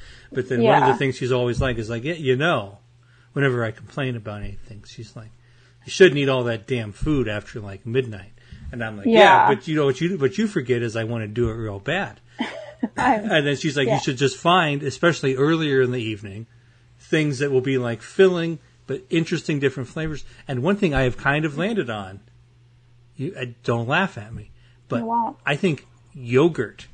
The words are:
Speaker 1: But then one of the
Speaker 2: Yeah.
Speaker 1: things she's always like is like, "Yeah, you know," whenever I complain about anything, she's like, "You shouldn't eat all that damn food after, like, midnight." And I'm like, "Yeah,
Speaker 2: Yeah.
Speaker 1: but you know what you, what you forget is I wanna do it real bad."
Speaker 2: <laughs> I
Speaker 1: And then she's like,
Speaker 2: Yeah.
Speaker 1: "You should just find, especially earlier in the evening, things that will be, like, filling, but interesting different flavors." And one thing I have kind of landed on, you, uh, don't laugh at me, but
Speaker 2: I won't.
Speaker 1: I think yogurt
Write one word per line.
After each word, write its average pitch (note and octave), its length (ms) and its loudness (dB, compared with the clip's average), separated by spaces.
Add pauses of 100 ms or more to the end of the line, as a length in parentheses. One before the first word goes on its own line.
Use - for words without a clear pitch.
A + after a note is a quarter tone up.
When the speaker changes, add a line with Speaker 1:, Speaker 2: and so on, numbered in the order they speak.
(300)
Speaker 1:
But - 200 -4
then F3 120 2
one G#3+ 140 8
of D3+ 60 4
the C#3+ 60 4
Speaker 2:
Yeah. - 80 4
Speaker 1:
things C3 200 0
she's B2 160 -2
always B2 280 0
like B2+ 180 -2
is G#2+ 100 -6
like, A#2 160 -8
"Yeah, E3 100 -4
you C3+ 220 0
know," B2+ 420 -2 (540)
whenever B2+ 320 0
I A2+ 60 -2
complain B2 460 -8
about G#2 260 -10
anything, G2+ 440 -12
she's - 300 -18
like, A2 140 -16 (560)
"You - 40 -14
shouldn't E3 280 6
eat C#3 100 2
all B2+ 160 2
that A2+ 220 -4
damn A2+ 260 -4
food C3+ 360 0
after, G#2 320 -8
like, G2 260 -14
midnight." A2+ 460 -4 (400)
And - 120 -8
I'm A2 140 -8
like, - 80 -10
"Yeah, A3+ 140 6
Speaker 2:
Yeah. F#3 340 10
Speaker 1:
but G#3 120 -6
you D#3+ 80 -2
know D3+ 120 2
what C3+ 160 0
you, F3 160 -2
what C3+ 200 2
you A3 80 2
forget B2 360 -2
is A2+ 140 -4
I A2+ 80 -2
wanna A2+ 240 -4
do A2+ 200 -2
it A2 60 -4
real G#2+ 260 -8
bad." E3+ 400 -6 (180)
Speaker 2:
<laughs> - 580 -10
I B3 200 2
Speaker 1:
And G3 300 0
then C#3+ 100 0
she's C#3 200 -4
like, C3+ 120 2
Speaker 2:
Yeah. A2+ 60 2
Speaker 1:
"You C#3+ 60 0
should C3+ 160 -4
just C3 220 0
find, D#3+ 440 2
especially C#3+ 540 0
earlier C#3+ 460 2
in B2 80 2
the B2+ 100 -4
evening, G#2 460 -8 (520)
things D3+ 420 -2
that C#3+ 100 0
will C3 100 4
be, C3+ 160 0
like, A#2+ 240 -2
filling, E3+ 580 2 (280)
but C3+ 240 -8
interesting D#3+ 480 -2
different C3 300 -2
flavors." D#3 360 -8 (220)
And B2 160 -4
one F#3+ 140 2
thing E3 180 0
I C3 80 2
have B2+ 140 0
kind D3 280 0
of C#3+ 140 -6
landed F3+ 320 -2
on, G2 300 -10 (960)
you, C3 200 -8
uh, C3 100 -8 (180)
don't A#2 240 0
laugh F3 280 0
at G#2+ 160 -14
me, G#2 180 -14 (380)
but A#3+ 120 -2
Speaker 2:
I A#3 40 -6
won't. A#3 400 -2
Speaker 1:
I C#3+ 120 0
think D#3 300 -2 (280)
yogurt B2+ 800 0